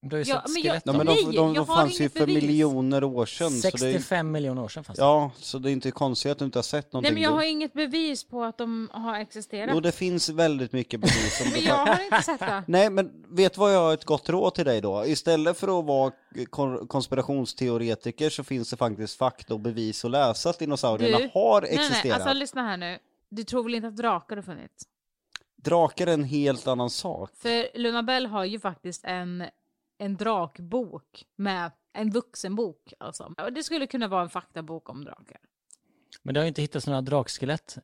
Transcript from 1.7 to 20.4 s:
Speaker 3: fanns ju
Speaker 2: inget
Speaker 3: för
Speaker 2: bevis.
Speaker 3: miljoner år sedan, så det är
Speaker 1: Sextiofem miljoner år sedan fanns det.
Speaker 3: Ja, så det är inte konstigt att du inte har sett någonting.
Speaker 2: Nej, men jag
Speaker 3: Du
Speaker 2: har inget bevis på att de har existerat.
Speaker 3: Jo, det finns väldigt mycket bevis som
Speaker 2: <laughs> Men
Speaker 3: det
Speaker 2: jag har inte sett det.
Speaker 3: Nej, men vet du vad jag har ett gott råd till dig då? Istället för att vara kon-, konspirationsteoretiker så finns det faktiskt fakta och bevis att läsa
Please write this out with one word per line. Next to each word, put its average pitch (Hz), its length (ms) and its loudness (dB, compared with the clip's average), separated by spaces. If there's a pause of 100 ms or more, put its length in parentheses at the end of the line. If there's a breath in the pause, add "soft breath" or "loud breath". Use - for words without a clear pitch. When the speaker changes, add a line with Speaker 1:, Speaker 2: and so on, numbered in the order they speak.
Speaker 3:
fanns 151 240 4
ju 147 40 4
Speaker 2:
inget 139 100 0
Speaker 3:
för - 60 -6
Speaker 2:
bevis. 147 240 4
Speaker 3:
miljoner 139 600 4
år 123 220 0
sedan, 170 260 -4
så 123 100 0
det 185 60 2
är 185 40 2
Speaker 1:
Sextiofem 170 600 0
miljoner 139 320 -2
år 107 40 -8
sedan 156 160 -12
fanns - 160 -12
det. 139 60 6
Speaker 3:
Ja, 147 320 6
så - 220 -8
det 131 100 0
är - 20 2
inte 127 200 -2
konstigt 135 400 0
att 143 80 -2
du 143 60 -2
inte 127 120 -2
har 120 60 0
sett - 300 -4
någonting. 131 140 0
Speaker 2:
Nej, 311 60 2
men 320 100 0
jag 311 80 4
Speaker 3:
Du 302 40 4
Speaker 2:
har 311 80 2
inget 311 300 -2
bevis 302 500 -2
på 240 200 -8
att 226 140 -6
de 226 360 -6
har 226 260 -6
existerat. 214 540 -8
Speaker 3:
Jo, 156 60 4
det 170 120 2
finns 180 380 -2
väldigt 156 420 2
mycket 123 280 -2
bevis 113 380 2
som - 100 -2
Speaker 2:
<laughs> - 40 0
Men - 80 0
Speaker 3:
det - 60 0
Speaker 2:
jag 285 200 4
har 214 180 4
inte 220 180 4
sett 320 180 -2
det. 190 280 -4
Speaker 3:
Nej, 190 220 6
men 185 360 -2 (100)
vet 185 180 6
du 185 60 -14
vad 202 140 6
jag 190 60 6
har 160 140 6
ett 156 120 -4
gott 151 240 0
råd 180 260 2
till 170 100 0
dig 117 160 4
då? 104 240 0
Istället 160 520 2
för 190 220 0
att 160 60 -2
vara 135 260 2 (380)
kon-, 127 380 -4
konspirationsteoretiker 127 1400 -2
så 147 140 -6
finns 127 260 -4
det 120 80 -6
faktiskt 107 400 -2
fakta - 360 -2
och 110 60 -4
bevis 110 460 -4
att 117 60 -2
läsa 135 380 2